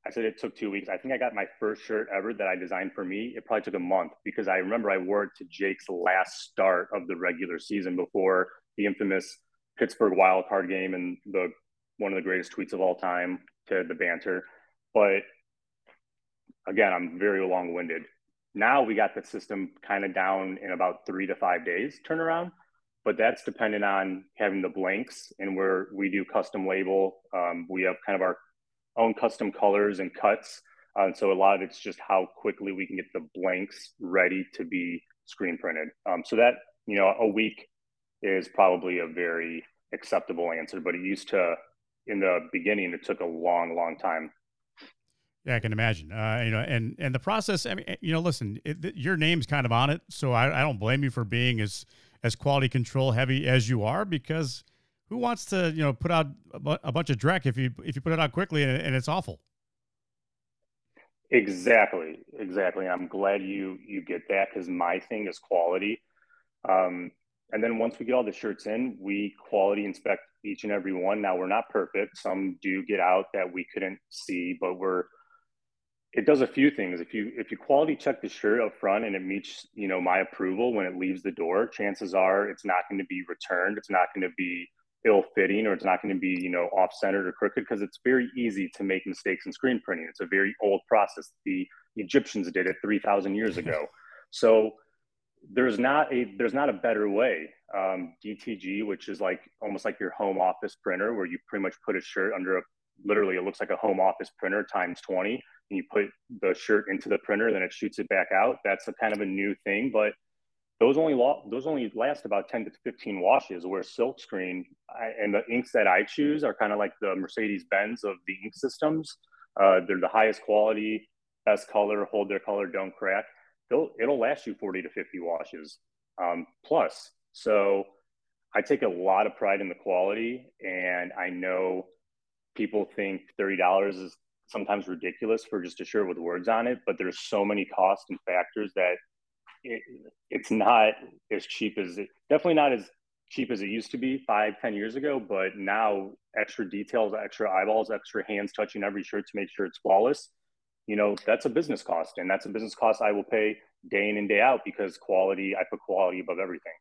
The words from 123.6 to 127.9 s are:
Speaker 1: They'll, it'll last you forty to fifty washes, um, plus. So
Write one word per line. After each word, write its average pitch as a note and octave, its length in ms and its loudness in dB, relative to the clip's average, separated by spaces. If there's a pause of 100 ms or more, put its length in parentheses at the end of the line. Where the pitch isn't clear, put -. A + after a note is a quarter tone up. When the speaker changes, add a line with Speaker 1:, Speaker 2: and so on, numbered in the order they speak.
Speaker 1:
They'll, C#3+ 180 2 (100)
it'll C3 200 2
last D3 280 0
you G#2+ 80 -8
forty F#2 280 -6
to D#2+ 80 -10
fifty F2 300 -10
washes, D#2+ 580 -8 (440)
um, E2+ 240 -2 (200)
plus. - 460 0 (220)
So G2 500 4 (720)